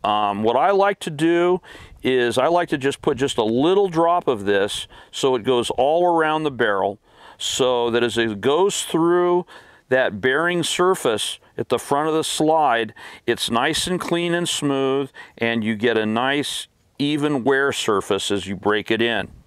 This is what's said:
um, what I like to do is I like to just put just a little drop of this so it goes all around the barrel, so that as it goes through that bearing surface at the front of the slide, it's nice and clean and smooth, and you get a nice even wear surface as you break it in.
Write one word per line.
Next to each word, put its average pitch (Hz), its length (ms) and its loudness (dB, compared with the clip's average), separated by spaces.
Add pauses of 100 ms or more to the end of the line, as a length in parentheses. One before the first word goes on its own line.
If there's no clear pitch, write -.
um, 104 400 0
what 113 120 2
I 151 140 2
like 196 300 2
to - 100 -8
do 170 500 2 (440)
is 123 340 2
I 127 80 2
like 170 240 0
to 160 80 -2
just 139 240 -2
put 143 160 0
just 131 220 -2
a 117 40 2
little 165 460 2
drop 170 380 2
of 107 180 -2
this 101 420 0 (220)
so 135 240 0
it 123 80 -2
goes 120 300 0
all 156 340 0
around 156 380 0
the 147 80 -2
barrel, 101 480 -2 (400)
so 123 500 0
that 117 140 2
as 110 120 -2
it 113 240 0
goes 156 440 0
through 175 640 0 (420)
that 110 320 2
bearing 165 420 0
surface 160 760 0 (200)
at 117 120 -6
the 123 80 2
front 147 300 0
of 156 60 0
the 160 100 0
slide, 139 720 2 (340)
it's 113 240 -2
nice 135 360 0
and 180 120 -2
clean 170 340 -2
and 170 140 -2
smooth, 135 640 -2 (260)
and 117 260 -2
you 110 120 0
get 113 220 2
a 110 80 2
nice 127 640 -2 (300)
even 143 460 -2
wear 135 280 2
surface 98 600 -2
as 95 160 -4
you 98 80 -6
break 104 340 -2
it 113 120 2
in. 113 260 -2 (200)